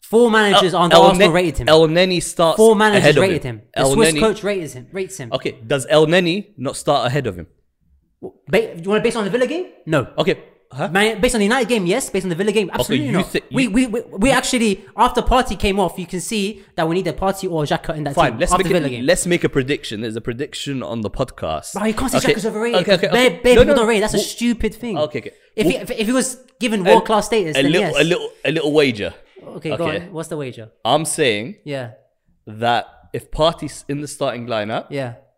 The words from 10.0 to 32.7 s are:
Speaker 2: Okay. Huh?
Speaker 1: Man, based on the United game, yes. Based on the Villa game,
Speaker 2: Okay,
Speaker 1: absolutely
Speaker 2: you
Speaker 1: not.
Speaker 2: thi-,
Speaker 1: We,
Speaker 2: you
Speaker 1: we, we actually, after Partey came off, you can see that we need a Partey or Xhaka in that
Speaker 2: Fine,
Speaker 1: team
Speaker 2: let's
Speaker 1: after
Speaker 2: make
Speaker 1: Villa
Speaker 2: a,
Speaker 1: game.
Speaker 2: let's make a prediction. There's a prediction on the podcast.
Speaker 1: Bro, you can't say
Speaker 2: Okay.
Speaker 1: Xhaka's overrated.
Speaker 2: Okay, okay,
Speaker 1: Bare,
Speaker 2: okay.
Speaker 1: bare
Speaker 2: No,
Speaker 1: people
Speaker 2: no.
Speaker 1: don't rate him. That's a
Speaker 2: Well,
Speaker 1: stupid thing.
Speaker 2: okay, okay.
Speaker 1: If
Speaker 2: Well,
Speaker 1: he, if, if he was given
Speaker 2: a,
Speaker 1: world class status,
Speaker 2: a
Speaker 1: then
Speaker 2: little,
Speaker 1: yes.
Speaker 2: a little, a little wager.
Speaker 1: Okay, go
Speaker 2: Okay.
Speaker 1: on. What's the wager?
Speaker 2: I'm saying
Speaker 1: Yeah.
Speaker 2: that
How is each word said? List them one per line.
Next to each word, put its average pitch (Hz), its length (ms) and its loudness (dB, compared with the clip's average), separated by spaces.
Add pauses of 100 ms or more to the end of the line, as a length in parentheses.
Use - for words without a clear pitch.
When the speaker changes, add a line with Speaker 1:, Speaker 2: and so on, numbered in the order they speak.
Speaker 2:
Okay. 160 240 -4 (280)
Huh? 147 180 -6
Speaker 1:
Man, 202 320 0
based 247 140 2
on 220 40 0
the 202 60 2
United 233 240 0
game, 220 160 0
yes. 190 240 -2
Based 190 160 -4
on 185 40 -4
the 170 60 -2
Villa 202 160 -2
game, 202 180 0
Speaker 2:
Okay, - 100 -6
Speaker 1:
absolutely - 280 -2
Speaker 2:
you - 60 -4
Speaker 1:
not. 180 180 0
Speaker 2:
thi-, - 100 -4 (100)
Speaker 1:
We, 262 120 0
Speaker 2:
you 240 60 -2 (200)
Speaker 1:
we, 220 120 -4
we 220 300 0
actually, 233 520 0 (140)
after 240 240 2
Partey 240 360 2
came 202 220 0
off, 180 180 -2
you 180 100 -8
can 185 120 -8
see 208 460 -6 (100)
that 165 120 -2
we 165 80 0
need 185 120 -2
a 151 60 -4
Partey 190 360 -2
or 160 140 -2
Xhaka 160 320 -4
in 156 100 -8
that 143 100 -6
Speaker 2:
Fine, 151 160 2
Speaker 1:
team 113 80 -10
Speaker 2:
let's 170 120 0
Speaker 1:
after 185 120 2
Speaker 2:
make 180 100 0
Speaker 1:
Villa 160 140 0
Speaker 2:
a, - 20 -2
Speaker 1:
game. 120 160 -6
Speaker 2:
let's 170 220 2
make 175 160 0
a 151 60 0
prediction. 131 520 -4
There's 113 140 -6
a 113 60 -6
prediction 135 600 -8
on 113 180 -6
the 104 100 -6
podcast. - 640 -6
Speaker 1:
Bro, 196 120 -6
you 220 80 -2
can't 254 180 -4
say 247 60 0
Speaker 2:
Okay. - 160 2
Speaker 1:
Xhaka's 202 140 -2
overrated. 214 340 -2
Speaker 2:
Okay, 190 140 2
okay, 185 120 0
Speaker 1:
Bare, 247 200 4
Speaker 2:
okay. - 160 0
Speaker 1:
bare 247 120 6
Speaker 2:
No, 233 60 8
Speaker 1:
people 285 140 6
Speaker 2:
no. 254 60 4
Speaker 1:
don't 214 60 2
rate 233 100 2
him. 196 40 2
That's 214 140 -2
a - 20 2
Speaker 2:
Well, - 80 0
Speaker 1:
stupid 233 480 -2
thing. 226 240 -8
Speaker 2:
okay, 151 220 -4
okay. 104 120 -14 (240)
Speaker 1:
If 214 120 0
Speaker 2:
Well, 269 80 2
Speaker 1:
he, - 60 -6
if, 202 100 -10
if 220 160 -2
he 247 60 0
was 262 240 -2 (220)
given 214 260 -2
Speaker 2:
a, 185 40 2
Speaker 1:
world 220 160 6
class 214 220 0
status, 175 280 0
Speaker 2:
a 135 60 2
Speaker 1:
then 143 100 2
Speaker 2:
little, 185 200 2
Speaker 1:
yes. - 100 -4
Speaker 2:
a - 20 6
little, 160 260 0 (140)
a 135 80 -2
little 151 220 -2
wager. 113 400 2 (320)
Speaker 1:
Okay, - 320 -8
go 165 100 -2
Speaker 2:
Okay. 170 200 -6
Speaker 1:
on. 202 60 -18
What's 160 160 -10
the 170 80 -8
wager? 120 340 -12 (120)
Speaker 2:
I'm 147 220 0
saying 135 580 -2
Speaker 1:
Yeah. 135 280 -10 (560)
Speaker 2:
that 113 400 -2 (260)